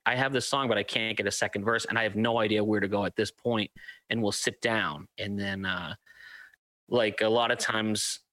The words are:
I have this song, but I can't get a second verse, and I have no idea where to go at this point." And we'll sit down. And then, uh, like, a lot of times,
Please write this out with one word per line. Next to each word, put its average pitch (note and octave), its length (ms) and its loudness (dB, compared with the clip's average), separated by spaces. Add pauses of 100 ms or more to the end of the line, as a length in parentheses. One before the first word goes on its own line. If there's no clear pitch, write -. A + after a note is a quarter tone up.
I A#2+ 100 2
have C3+ 200 0
this B2 120 0
song, C#3 220 0
but A2 100 4
I G2+ 40 0
can't A2 340 -2
get G2+ 100 0
a G2 60 2
second G2+ 320 -2
verse, A2+ 220 2
and A#2 120 0
I A2+ 40 0
have G#2 120 0
no A#2 240 2
idea G#2+ 240 2
where G#2+ 180 2
to G2+ 80 0
go G2+ 180 0
at F#2 100 -4
this G#2+ 140 0
point." A2+ 400 -2 (400)
And A#2 120 0
we'll G#2 100 2
sit - 280 -2
down. F#2+ 480 -2 (100)
And G2+ 220 -4
then, G2 240 -4
uh, F#2 300 -4 (920)
like, A2 340 2
a A2 60 4
lot A#2 220 4
of A#2 80 0
times, A2 640 0 (120)